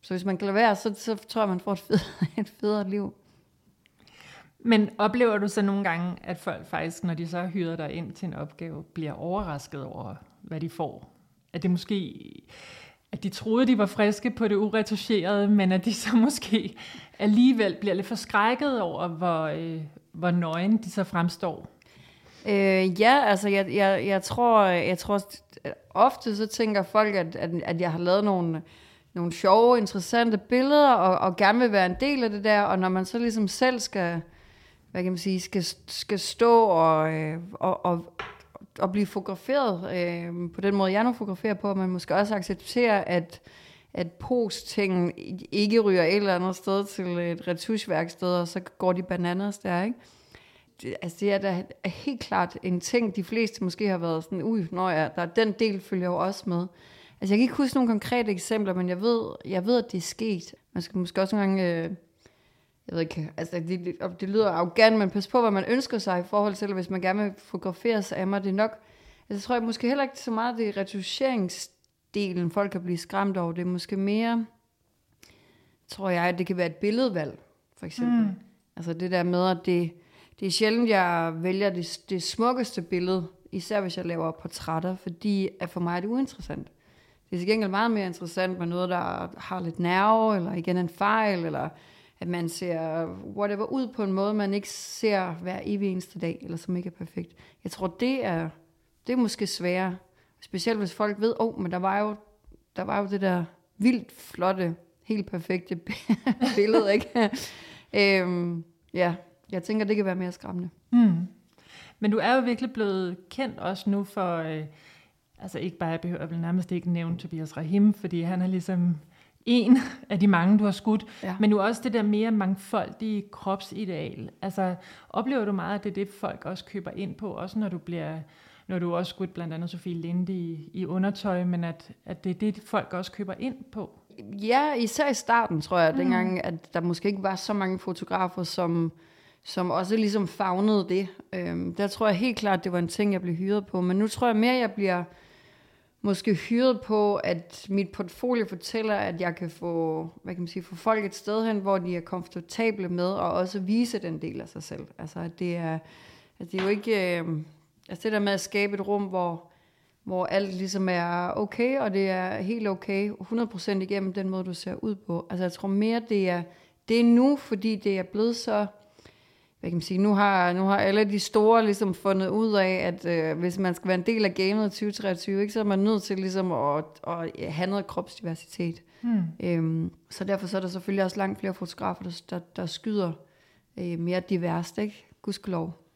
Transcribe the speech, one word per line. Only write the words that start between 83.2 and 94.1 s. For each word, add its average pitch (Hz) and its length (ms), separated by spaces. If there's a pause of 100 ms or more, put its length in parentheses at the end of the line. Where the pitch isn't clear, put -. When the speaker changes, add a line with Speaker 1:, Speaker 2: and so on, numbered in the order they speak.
Speaker 1:
især 196 300
hvis 180 160
jeg 175 80
laver 165 260
portrætter, 165 640
fordi 190 540 (100)
at 175 100
for - 100
mig 175 160
er 180 40
det 190 80
uinteressant. 247 600 (640)
Det 190 60
er 175 40
til 175 80
gengæld 214 240
meget 220 200
mere 208 140
interessant 180 540
med 170 80
noget, 180 220
der 175 380 (100)
har - 220
lidt 165 200
nerve, 208 560
eller 185 180
igen 180 240
en 175 120
fejl, 202 560
eller 156 240 (520)
at 175 60
man 175 220
ser 165 580 (280)
whatever 202 300
ud 262 220
på 214 160
en 196 100